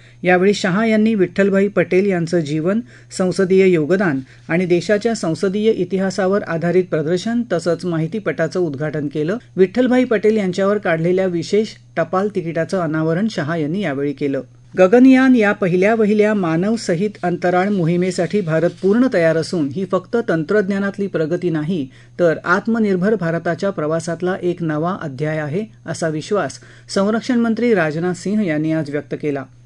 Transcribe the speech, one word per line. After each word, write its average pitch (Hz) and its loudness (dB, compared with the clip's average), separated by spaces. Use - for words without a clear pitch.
यावेळी 180 4
शहा 196 0
यांनी 220 2
विठ्ठलभाई 196 2
पटेल 185 2
यांचं 175 0
जीवन, 156 -2
संसदीय 190 2
योगदान 170 2
आणि 175 0
देशाच्या 202 0
संसदीय 202 0
इतिहासावर 190 -2
आधारित 170 0
प्रदर्शन 180 -2
तसंच 170 -2
माहितीपटाचं 165 -2
उद्घाटन 151 -4
केलं. 156 -2
विठ्ठलभाई 247 2
पटेल 220 2
यांच्यावर 196 0
काढलेल्या 185 0
विशेष 185 -2
टपाल 185 -2
तिकिटाचं 165 -4
अनावरण 160 0
शहा 165 -4
यांनी 160 -2
यावेळी 143 -4
केलं. 135 -4
गगनयान 254 6
या 208 4
पहिल्या 196 2
वहिल्या 214 4
मानव 185 0
सहित 208 -2
अंतराळ 180 0
मोहिमेसाठी 180 0
भारत 160 0
पूर्ण 226 4
तयार 165 2
असून 156 -2
ही 190 -4
फक्त 185 -2
तंत्रज्ञानातली 196 -2
प्रगती 175 -2
नाही, 156 -2
तर 165 2
आत्मनिर्भर 202 0
भारताच्या 170 -2
प्रवासातला 165 -4
एक 175 -4
नवा 160 -2
अध्याय 151 -6
आहे, 151 -6
असा 160 -6
विश्वास 156 -4
संरक्षण 214 0
मंत्री 233 0
राजनाथ 170 0
सिंह 202 -2
यांनी 156 -2
आज 160 -2
व्यक्त 143 -6
केला. 139 -4